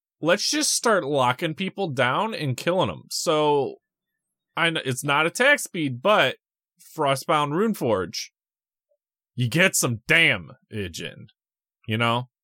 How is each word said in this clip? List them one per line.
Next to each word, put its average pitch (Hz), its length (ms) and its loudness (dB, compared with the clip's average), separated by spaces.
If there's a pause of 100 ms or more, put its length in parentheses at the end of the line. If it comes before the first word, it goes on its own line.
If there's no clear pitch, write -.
(220)
Let's 180 280 0
just 294 240 0
start 202 300 2
locking 139 500 0
people 190 360 -4
down 139 440 0
and 135 240 -4
killing 170 320 0
'em." 65 220 -10
So, 147 640 0 (840)
I 165 140 2
kn-, 160 140 -4
it's 127 180 -4
not 147 220 2
attack 262 340 2
speed, 135 420 -6
but 214 360 2 (600)
Frostbound 143 560 0
Runeforge, 143 760 -2 (1040)
you 123 140 -2
get 175 260 2
some 120 320 -2
damage 104 960 0
in, - 260 -14 (600)
you 110 100 -2
know? 117 320 0 (140)